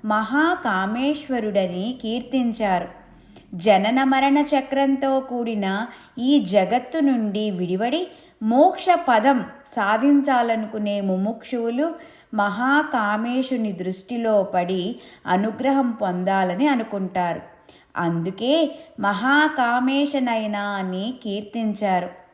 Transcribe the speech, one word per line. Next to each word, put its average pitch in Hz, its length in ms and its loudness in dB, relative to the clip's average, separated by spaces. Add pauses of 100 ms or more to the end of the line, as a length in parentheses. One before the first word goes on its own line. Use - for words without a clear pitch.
మహాకామేశ్వరుడని 214 2000 0
కీర్తించారు. 226 840 -2 (680)
జనన 208 480 4
మరణ 269 340 4
చక్రంతో 277 800 0
కూడిన 226 680 -4 (320)
ఈ 269 200 4
జగత్తు 202 600 2
నుండి 214 520 0
విడివడి 196 560 -2 (360)
మోక్ష 269 420 4 (240)
పదం 233 360 4 (220)
సాధించాలనుకునే 220 1300 0
ముముక్షువులు 233 920 -2 (400)
మహాకామేశుని 233 1400 0
దృష్టిలో 196 720 -2
పడి 185 560 -2 (260)
అనుగ్రహం 233 680 0
పొందాలని 190 760 0
అనుకుంటారు. 190 760 -2 (560)
అందుకే 190 720 0 (280)
మహాకామేశనైన 254 1600 0
అని 202 680 -4
కీర్తించారు. 208 840 -2 (240)